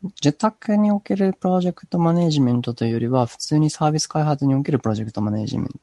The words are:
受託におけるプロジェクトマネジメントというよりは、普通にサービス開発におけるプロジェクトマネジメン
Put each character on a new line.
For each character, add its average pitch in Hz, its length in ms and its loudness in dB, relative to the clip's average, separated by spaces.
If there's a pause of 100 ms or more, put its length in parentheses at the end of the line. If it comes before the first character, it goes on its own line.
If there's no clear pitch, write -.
(200)
受 - 120 2
託 214 460 -2
に 208 140 2
お 202 80 0
け 202 160 -4
る 190 180 0
プ - 140 -6
ロ 185 120 2
ジ 180 100 0
ェ 175 40 -6
ク - 140 -16
ト - 100 -4
マ 170 160 2
ネ 175 160 2
ジ 151 100 2
メ 127 120 4
ン 120 100 2
ト 120 140 -6
と 117 100 -2
い 113 40 0
う - 20 0
よ 113 80 -2
り 117 80 -2
は、 123 180 2
普 - 120 -12
通 - 200 -2
に 151 140 2
サ - 160 -2
ー 151 40 2
ビ 156 80 0
ス - 60 -4
開 156 180 -2
発 143 220 0
に 135 80 4
お 135 80 0
け 143 100 -2
る 139 60 2
プ 113 120 -2
ロ 110 60 0
ジ 110 60 -4
ェ 110 60 -6
ク 110 40 -10
ト 107 100 -6
マ 107 100 -2
ネ 110 160 -4
ジ 113 100 -6
メ - 60 -2
ン - 60 -6 (120)